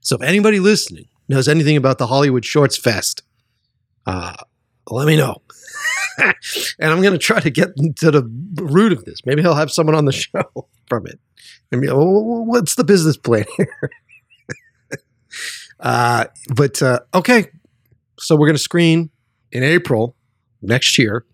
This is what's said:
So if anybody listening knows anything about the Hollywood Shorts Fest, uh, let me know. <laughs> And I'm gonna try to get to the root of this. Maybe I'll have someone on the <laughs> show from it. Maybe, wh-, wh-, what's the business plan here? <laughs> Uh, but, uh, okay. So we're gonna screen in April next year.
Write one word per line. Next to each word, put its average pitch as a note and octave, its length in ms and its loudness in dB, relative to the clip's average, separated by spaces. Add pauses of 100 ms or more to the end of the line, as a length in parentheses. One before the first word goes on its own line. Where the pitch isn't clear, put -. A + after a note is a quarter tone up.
So - 160 -2
if - 60 -8
anybody G3+ 360 2
listening F#3 500 0 (200)
knows C3+ 180 0
anything D3+ 300 2
about C3 220 0
the B2 80 -2
Hollywood B2+ 400 2
Shorts C#3+ 320 0
Fest, - 440 -4 (840)
uh, F2+ 300 -8 (600)
let C3+ 100 -2
me D#3 100 4
know. - 260 -2 (760)
<laughs> - 140 0 (460)
And D#3 120 0
I'm E3+ 100 0
gonna F#3+ 180 2
try F3 220 0
to - 100 -2
get D3+ 200 -2 (300)
to E3 100 4
the C#3+ 120 2 (340)
root F3+ 360 2
of - 120 -6
this. - 200 -18
Maybe C#3+ 200 0
I'll E3+ 100 4
have D3 160 0
someone D#3 240 0
on D#3 100 2
the C3+ 80 2
<laughs> - 140 -4
show - 420 -10 (180)
from A2+ 200 -6
it. - 120 -20 (520)
Maybe, C3+ 160 -2
wh-, - 60 -2
wh-, G#3+ 540 2
what's A3+ 280 -2
the B3 100 0
business D#3+ 320 4
plan A2 280 0 (120)
here? - 380 -4
<laughs> - 60 -20 (1800)
Uh, A#2+ 440 0 (280)
but, C#3 280 2
uh, B2+ 180 2 (140)
okay. G3+ 320 2 (720)
So - 180 0
we're D3 120 4
gonna D#3 100 2
screen E3 500 2 (420)
in B2 120 -4
April C3+ 520 0 (460)
next A2 380 0
year. A2+ 340 0